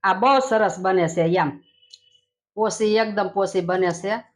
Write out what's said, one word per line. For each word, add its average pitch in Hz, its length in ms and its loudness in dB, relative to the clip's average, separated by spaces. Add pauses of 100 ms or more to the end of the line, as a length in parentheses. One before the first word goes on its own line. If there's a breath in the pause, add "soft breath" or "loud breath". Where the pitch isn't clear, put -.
આ 190 120 2
બહુ 262 340 4
સરસ 214 300 0
બને 185 300 2
છે 170 120 -2
એમ. 165 300 2 (1040 soft breath)
પોસી, 214 420 0
એકદમ 208 320 0
પોસી 190 320 -2
બને 180 320 0
છે. 196 220 -6 (220)